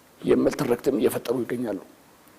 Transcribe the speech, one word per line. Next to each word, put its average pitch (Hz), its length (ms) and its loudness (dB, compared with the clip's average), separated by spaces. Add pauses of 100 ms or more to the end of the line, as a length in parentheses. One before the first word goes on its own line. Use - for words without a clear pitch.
(220)
የሚል 123 340 2
ትርክትም 123 420 0
እየፈጠሩ 120 400 0
ይገኛሉ። 117 420 -4 (600)